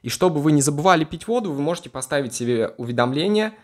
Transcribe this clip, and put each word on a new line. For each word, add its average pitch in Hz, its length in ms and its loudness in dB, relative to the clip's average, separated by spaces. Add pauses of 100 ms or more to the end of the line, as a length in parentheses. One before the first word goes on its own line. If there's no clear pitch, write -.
И 131 80 -8
чтобы 160 320 0
вы 156 100 4
не 147 80 6
забывали 156 440 2
пить 160 240 -8
воду, 226 220 -2
вы 139 120 -4
можете 165 260 -4
поставить 131 460 -4
себе 120 420 0
уведомление, 147 880 0